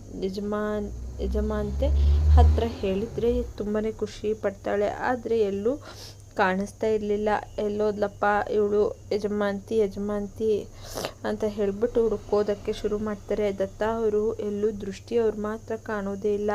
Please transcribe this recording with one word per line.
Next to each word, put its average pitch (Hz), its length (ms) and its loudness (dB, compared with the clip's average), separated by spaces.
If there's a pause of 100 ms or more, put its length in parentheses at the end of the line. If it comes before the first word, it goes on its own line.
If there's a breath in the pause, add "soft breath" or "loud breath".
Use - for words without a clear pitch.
(240)
ಯಜಮಾನ್-, 208 1000 -4
ಯಜಮಾನ್ತೆ 214 640 0 (420 loud breath)
ಹತ್ರ 233 380 10
ಹೇಳಿದ್ರೆ 226 760 0
ತುಂಬಾನೇ 214 480 -2
ಖುಷಿ 214 420 -4
ಪಡ್ತಾಳೆ, 202 560 0
ಆದ್ರೆ 233 500 0
ಎಲ್ಲೂ 202 380 0 (580 loud breath)
ಕಾಣಿಸ್ತಾ 196 520 0
ಇರ್ಲಿಲ್ಲ. 208 420 0 (280)
"ಎಲ್ಲೋದ್ಲಪ್ಪ 208 680 0 (280)
ಇವಳು 208 440 2 (160)
ಯಜಮಾನ್ತಿ, 202 640 -2
ಯಜಮಾನ್ತಿ" 202 920 0 (560 loud breath)
ಅಂತ 214 200 -2
ಹೇಳ್ಬಿಟ್ಟು 208 600 0
ಹುಡುಕೋದಕ್ಕೆ 208 680 0
ಶುರು 208 260 -2
ಮಾಡ್ತಾರೆ. 208 580 -2
ದತ್ತ 190 260 -2
ಅವರು 220 520 0
ಎಲ್ಲೂ, 208 360 -2
ದೃಷ್ಟಿ 196 460 -6
ಅವ್ರು 214 240 2
ಮಾತ್ರ 220 340 -6
ಕಾಣೋದೇ 208 580 -4
ಇಲ್ಲ. 208 220 0